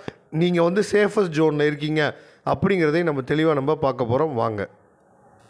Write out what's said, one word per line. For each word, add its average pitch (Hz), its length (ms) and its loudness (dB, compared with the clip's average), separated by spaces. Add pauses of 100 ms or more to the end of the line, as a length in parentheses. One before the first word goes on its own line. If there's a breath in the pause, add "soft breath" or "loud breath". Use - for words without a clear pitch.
(300 loud breath)
நீங்க 170 340 2
வந்து 185 280 2
சேஃபஸ்ட் 202 420 2
ஜோன்ல 151 320 2
இருக்கீங்க 151 500 -2 (300 loud breath)
அப்படிங்கிறதை 165 580 0
நம்ம 147 180 -2
தெளிவா 156 320 0
நம்ம 143 220 0
பார்க்க 131 280 -2
போறோம். 135 300 -2
வாங்க. 113 340 -2 (840)